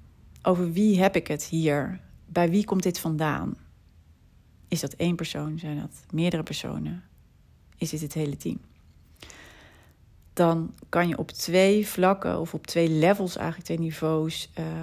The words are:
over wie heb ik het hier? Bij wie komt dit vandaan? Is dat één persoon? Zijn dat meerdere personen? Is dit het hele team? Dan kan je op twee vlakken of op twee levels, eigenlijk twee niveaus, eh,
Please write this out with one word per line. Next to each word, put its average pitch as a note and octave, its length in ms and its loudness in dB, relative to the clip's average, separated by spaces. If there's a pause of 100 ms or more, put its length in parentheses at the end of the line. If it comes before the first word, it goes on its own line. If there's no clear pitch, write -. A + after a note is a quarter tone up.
(420)
over F3+ 300 2
wie G3 280 4
heb F#3+ 160 4
ik F3+ 120 -2
het D3+ 160 -4
hier? D#3+ 560 0 (260)
Bij F3 240 2
wie G3+ 160 2
komt F#3+ 180 0
dit F3+ 160 -2
vandaan? D#3 580 -2 (1080)
Is E3+ 120 -4
dat C#3 140 -8
één F3 220 0
persoon? D#3 440 -6
Zijn D3+ 200 -6
dat - 320 -12
meerdere E3 320 0
personen? D3+ 600 -8 (720)
Is E3 120 -6
dit D#3 120 -8
het D3 120 -8
hele D3 240 -4
team? - 220 -6 (1800)
Dan E3 380 2 (160)
kan F3 180 2
je E3+ 100 -2
op - 140 -6
twee G3 560 4
vlakken F#3 520 2
of E3 140 -6
op - 140 -8
twee E3+ 220 2
levels, F3+ 460 4
eigenlijk E3 300 -6
twee E3 140 -4
niveaus, D#3+ 760 -2
eh, D#3+ 120 -8 (180)